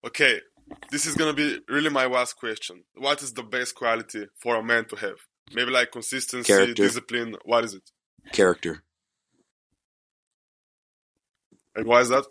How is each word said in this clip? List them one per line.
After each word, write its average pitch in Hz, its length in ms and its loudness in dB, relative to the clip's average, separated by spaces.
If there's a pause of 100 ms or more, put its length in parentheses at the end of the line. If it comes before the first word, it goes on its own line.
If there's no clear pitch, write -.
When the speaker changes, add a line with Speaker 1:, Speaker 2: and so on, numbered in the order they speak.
Speaker 1:
Okay, 120 340 2 (520)
this 143 160 -2
is 147 80 -4
gonna 156 180 0
be 147 340 -2
really 147 220 -2
my 135 160 2
last 123 280 0
question. 104 600 -10
What 143 300 -4
is 127 100 -10
the 123 80 -10
best 120 320 -6
quality 113 640 -4
for 120 200 -2
a 110 80 -2
man 117 260 0
to 107 80 -10
have? 101 200 -8 (340)
Maybe, 123 200 -2
like, 123 200 0
consistency, 123 540 -8
Speaker 2:
Character. 101 300 4
Speaker 1:
discipline. 113 680 -2
What 117 220 2
is 104 80 -10
it? - 180 -20 (400)
Speaker 2:
Character. 87 520 2 (3000)
Speaker 1:
And 110 140 -6
why 120 140 8
is 120 80 2
that? 135 220 2